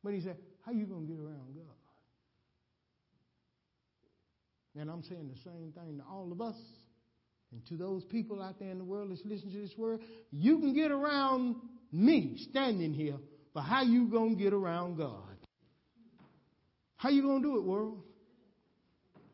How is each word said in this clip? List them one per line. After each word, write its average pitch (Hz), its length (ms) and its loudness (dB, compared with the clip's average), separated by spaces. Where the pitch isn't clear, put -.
But 202 120 -4
he 185 80 -4
said, 170 200 -10
"How 233 100 -10
you 214 140 -2
gonna 175 200 -8
get 160 120 -10
around 143 360 -14
God?" 165 100 -18
And 151 140 -8
I'm 165 140 -12
saying 165 240 -14
the 131 80 -14
same 165 240 -16
thing 160 260 -14
to 139 60 -14
all 190 280 -12
of 175 80 -8
us 226 200 -8
and 117 140 -16
to 165 100 -8
those 185 300 -6
people 220 360 -4
out 190 160 -10
there 190 120 -10
in 185 80 -8
the 185 60 -8
world 196 260 -6
that's 180 140 -10
listening 202 280 -8
to 202 80 -8
this 202 160 -10
word. 226 260 -4
You 220 260 6
can 285 140 2
get 302 180 4
around 269 680 2
me 175 460 6
standing 208 420 0
here, 143 280 -2
but 156 80 -6
how 214 220 2
you 240 260 8
gonna 226 260 4
get 196 180 4
around 175 440 0
God? 98 420 -6
How 254 140 0
you 277 120 8
gonna 277 200 4
do 294 160 2
it, 196 40 2
world? 208 400 -2